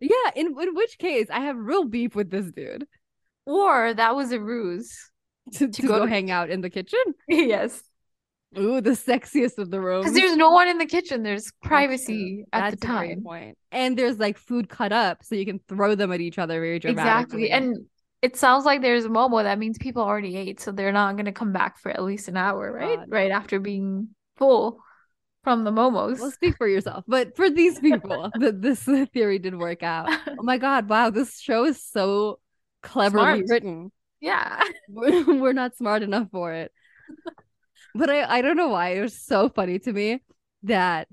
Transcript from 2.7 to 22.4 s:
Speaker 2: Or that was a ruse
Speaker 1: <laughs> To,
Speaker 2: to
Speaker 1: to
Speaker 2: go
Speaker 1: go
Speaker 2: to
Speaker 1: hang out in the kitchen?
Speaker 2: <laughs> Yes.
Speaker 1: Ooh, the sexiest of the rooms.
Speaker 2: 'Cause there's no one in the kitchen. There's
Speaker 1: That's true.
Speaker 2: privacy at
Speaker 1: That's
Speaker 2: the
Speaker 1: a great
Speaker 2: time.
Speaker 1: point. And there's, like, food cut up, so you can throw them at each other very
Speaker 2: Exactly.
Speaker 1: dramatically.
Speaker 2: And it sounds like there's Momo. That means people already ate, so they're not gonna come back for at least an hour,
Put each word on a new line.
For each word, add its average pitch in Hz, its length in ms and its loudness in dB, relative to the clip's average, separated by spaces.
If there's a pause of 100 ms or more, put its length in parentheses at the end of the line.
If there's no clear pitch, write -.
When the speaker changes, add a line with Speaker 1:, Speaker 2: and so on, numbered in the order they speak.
Speaker 2:
Or 285 480 2
that 226 220 2
was 262 160 -2
a 233 80 -4
ruse 214 680 -8 (180)
Speaker 1:
<laughs> - 260 -20
To, 277 140 0
Speaker 2:
to 202 40 -8
Speaker 1:
to - 100 -6
Speaker 2:
go 269 60 2 (120)
Speaker 1:
go 214 60 4
Speaker 2:
to 226 40 -2
Speaker 1:
hang 196 200 0
out 175 200 -2
in 190 120 -4
the 180 80 -6
kitchen? 196 300 -2 (140)
Speaker 2:
<laughs> - 140 -16
Yes. 247 540 0 (760)
Speaker 1:
Ooh, 233 220 2
the 214 120 2
sexiest 247 680 -2
of 185 120 -8
the 196 100 -4
rooms. 185 260 -2
Speaker 2:
'Cause - 80 0
there's 370 220 4
no 320 160 8
one 359 160 8
in 349 100 0
the 330 80 -2
kitchen. 320 360 -4
There's 208 220 -4
Speaker 1:
That's - 180 -18
true. - 60 -10
Speaker 2:
privacy 233 840 -2
at 214 200 -2
Speaker 1:
That's 214 100 -10
Speaker 2:
the - 80 -6
Speaker 1:
a 233 100 -2
great 175 180 -4
Speaker 2:
time. 196 60 -10
Speaker 1:
point. 165 360 -16 (120)
And 254 260 -2
there's, 240 220 0
like, 208 200 -2
food 240 320 -4
cut 202 200 -4
up, 202 320 0
so - 120 -10
you 196 100 -2
can 190 240 -8
throw 208 260 2
them 196 180 0
at 170 100 -4
each 170 160 -6
other 165 200 -4
very 165 180 -4
Speaker 2:
Exactly. 220 180 -2
Speaker 1:
dramatically. 226 560 0
Speaker 2:
And 254 260 0 (460)
it 254 140 -2
sounds 269 280 4
like 285 160 4
there's 240 260 2
Momo. 226 380 2
That 202 140 0
means 220 200 -4
people 240 240 -4
already 202 340 -2
ate, 190 240 -8
so 208 120 -8
they're 196 200 -2
not 202 260 2
gonna 208 120 -4
come 202 220 -4
back 185 260 -2
for - 120 -8
at - 120 -4
least 202 240 -6
an 180 120 -8
hour, 196 320 -2